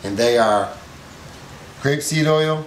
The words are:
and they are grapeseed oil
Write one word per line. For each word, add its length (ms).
and 120
they 220
are 340
grapeseed 460
oil 400